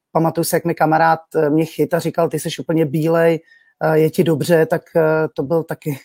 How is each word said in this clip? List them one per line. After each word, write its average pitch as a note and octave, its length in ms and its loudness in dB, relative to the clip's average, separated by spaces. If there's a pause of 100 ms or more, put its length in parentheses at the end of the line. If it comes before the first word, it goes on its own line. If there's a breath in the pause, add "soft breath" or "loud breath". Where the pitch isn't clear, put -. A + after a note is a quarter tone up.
(120)
pamatuju E3 320 0
si, E3+ 120 -2
jak D3+ 80 -2
mi E3 100 -2
kamarád, D#3+ 460 2 (140)
eh, D#3 160 2
mě D#3 140 2
chyt D#3 300 -4
a E3 40 2
říkal: E3 300 -2
"Ty D3+ 120 -6
seš - 180 -8
úplně D#3+ 280 0
bílej, E3 540 0 (420 soft breath)
eh, D#3 160 2
je D#3 120 4
ti E3 140 0
dobře," D#3+ 420 2
tak, D#3+ 160 -4 (140)
eh, D#3 380 2
to D#3+ 80 -6
byl D#3+ 220 -2
taky, D3 400 -8